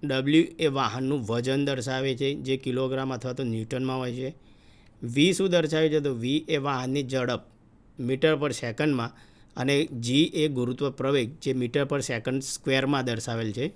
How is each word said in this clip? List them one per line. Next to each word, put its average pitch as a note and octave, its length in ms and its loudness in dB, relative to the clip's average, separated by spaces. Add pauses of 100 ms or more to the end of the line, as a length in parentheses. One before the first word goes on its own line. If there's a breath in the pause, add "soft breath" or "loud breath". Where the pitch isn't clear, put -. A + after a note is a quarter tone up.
W C#3+ 400 4 (140)
એ D#3+ 80 2
વાહનનું C3 600 0
વજન B2+ 380 0
દર્શાવે C3 500 -2
છે C#3 200 -2
જે C3+ 220 -2
કિલોગ્રામ C3 580 -2
અથવા B2+ 180 -6
તો C3 120 -4
ન્યૂટનમાં B2+ 540 -4
હોય B2+ 140 -4
છે. C3 240 -8 (800 soft breath)
V E3 160 6
શું F#3+ 180 2
દર્શાવે D#3+ 380 4
છે? D3+ 120 2
તો C3+ 220 -2
V A#2+ 60 0
એ D3+ 280 0
વાહનની C3+ 460 -2
ઝડપ B2+ 380 -2 (600)
meter C3+ 340 2
per C#3+ 160 -2
second-માં B2 600 0 (460 soft breath)
અને C#3 320 2 (120)
G A#2 120 -2
એ D#3 360 4
ગુરુત્વ B2+ 420 0
પ્રવેગ C3+ 520 0
જે - 80 -2
meter B2+ 320 0
per C#3+ 160 -2
second C3 400 -2
square-માં C3+ 680 0
દર્શાવેલ A2+ 480 -4
છે A#2+ 240 -4